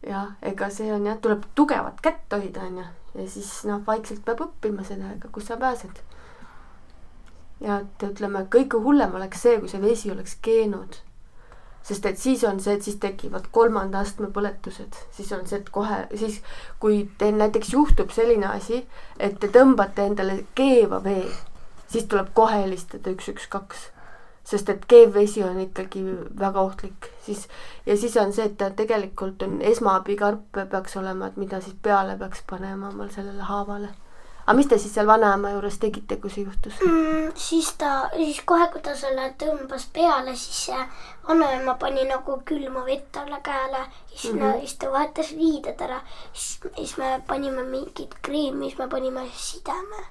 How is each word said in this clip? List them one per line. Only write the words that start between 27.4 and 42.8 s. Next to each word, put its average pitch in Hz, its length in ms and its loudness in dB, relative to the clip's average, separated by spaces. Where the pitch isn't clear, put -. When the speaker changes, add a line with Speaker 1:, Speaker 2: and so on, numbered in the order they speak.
Speaker 1:
ja - 140 2
siis 226 200 2
on 202 160 4
see, 220 120 0
et 208 140 -2
ta 196 120 0
tegelikult 196 720 -2
on 190 180 -4
esmaabikarp 202 1000 2
peaks 190 340 -4
olema, 190 320 -4
et 190 80 -10
mida 196 240 -6
siis 196 160 -14
peale 196 400 2
peaks 190 280 -8
panema 190 460 -8
omal 202 180 -8
sellele 202 340 -8
haavale. 202 500 -4
A - 120 4
mis 277 160 8
te 240 80 6
siis 208 160 -2
seal 214 160 2
vanaema 202 460 6
juures 202 240 -4
tegite, - 400 -2
kui - 100 -8
see - 160 -6
juhtus? - 320 0
Speaker 2:
Mm, 320 560 4
siis - 400 0
ta, 285 200 0
siis 302 340 -2
kohe, 339 260 6
kui 330 140 -8
ta 285 100 -6
selle 262 400 -2
tõmbas 277 560 -4
peale, 269 480 2
siis - 260 -8
see 262 200 -4
vanaema 269 540 2
pani 269 300 -2
nagu 269 360 -4
külma 262 440 -6